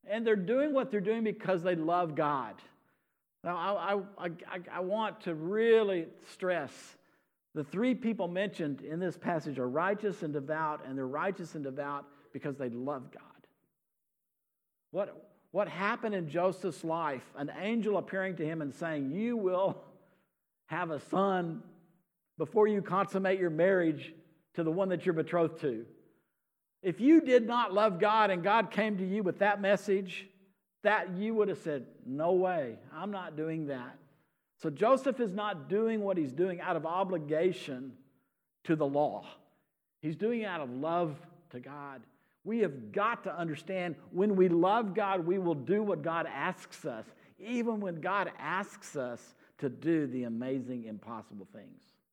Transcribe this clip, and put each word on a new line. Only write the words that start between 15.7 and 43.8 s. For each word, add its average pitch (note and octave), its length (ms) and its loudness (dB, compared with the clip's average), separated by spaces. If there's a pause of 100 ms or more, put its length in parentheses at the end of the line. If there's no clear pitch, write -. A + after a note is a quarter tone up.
in F3 140 -4
Joseph's F3 540 -2
life, D#3+ 400 -2 (120)
an C#3+ 240 -6
angel G#3 380 0
appearing F#3+ 400 -4
to E3+ 80 -2
him D#3+ 160 -4
and C#3+ 120 -6
saying, D3 380 -4
"You A3+ 260 -2
will F#3 460 0 (840)
have E3+ 240 -4
a D3 100 -4
son F3+ 640 0 (760)
before G#3 300 6
you G#3 140 2
consummate F#3+ 580 0
your F3 120 2
marriage E3 600 4 (420)
to E3+ 80 -2
the D#3+ 80 2
one F#3+ 180 0
that F3 160 -2
you're F#3 80 4
betrothed D#3+ 480 2
to." A#2 240 -2 (960)
If F#3 180 -2
you D4 220 10
did B3 240 6
not A#3 260 2
love G3 280 4
God G#3 320 6
and F3+ 100 2
God G3+ 300 4
came G#3+ 260 0
to F#3 80 -2
you G3 160 0
with F3+ 180 0
that G3+ 220 4
message, G3 680 0 (540)
that F#3+ 340 2
you G#3+ 200 -2
would G#3 140 4
have D#3 100 -2
said, C#3+ 260 -4 (180)
"No D3 280 0
way, F3 480 0 (120)
I'm F3+ 200 -8
not F3 260 -10
doing D#3+ 300 -4
that." C3 320 -8 (600)
So D#3+ 80 -2
Joseph A#3+ 500 2
is A3 140 0
not G3 340 -4
doing A3 340 2
what G3 140 0
he's D3+ 160 0
doing F3 300 -2
out E3 160 0
of D3+ 80 -4
obligation D#3+ 1120 -2 (680)
to D#3+ 140 2
the D3+ 80 2
law. C#3 400 0 (760)
He's D#3 140 -4
doing A3+ 260 0
it A3 40 -4
out F3 160 -4
of C3 80 -6
love D#3 480 -2 (320)
to B2 100 -12
God. C#3 420 -14 (440)
We A3+ 140 -2
have C#3 340 -2
got A3 320 0
to E3 120 -4
understand E3+ 580 -4 (160)